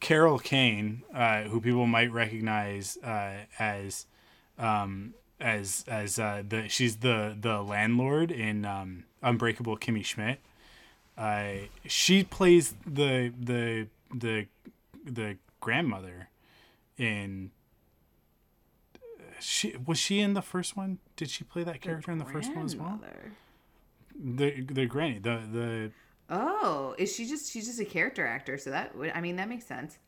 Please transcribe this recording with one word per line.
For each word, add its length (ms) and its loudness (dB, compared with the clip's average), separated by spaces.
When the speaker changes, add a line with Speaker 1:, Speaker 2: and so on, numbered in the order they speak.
Speaker 1:
Carol 380 8
Kane, 640 2
uh, 300 4
who 160 0
people 260 4
might 260 4
recognize, 840 -2
uh, 460 -6
as, 480 -4
um, 560 0
as, 480 -2
as, 300 -2
uh, 300 -2
the, 200 -2
she's 300 2
the, 400 2
the 240 0
landlord 680 2
in, 340 -2
um, 400 -6
Unbreakable 540 2
Kimmy 280 0
Schmidt. 360 -2
Uh, 480 -2
she 380 6
plays 500 6
the, 520 2
the, 500 0
the, 320 0
the 320 -6
grandmother 680 -2
in, 540 -2
she, 340 -2
was 140 0
she 220 2
in 140 4
the 80 0
first 340 -6
one? 220 -4
Did 140 -6
she 140 -8
play 200 -6
that 100 -4
Speaker 2:
The 40 -12
Speaker 1:
character 340 -6
in 60 -2
the 60 -4
first 300 -6
one 100 -4
as 120 -4
well? 240 -6
Speaker 2:
grandmother. 320 -16
Speaker 1:
The, 480 0
the 240 0
granny, 320 0
the, 240 -2
the 380 -2
Speaker 2:
Oh, 680 0
is 160 0
she 120 -6
just, 260 -6
she's 140 -8
just 140 -6
a 40 -2
character 420 -2
actor, 320 -4
so 120 -10
that 260 -4
would, 140 -6
I 100 -4
mean, 160 -4
that 120 -4
makes 180 -10
sense. 420 -12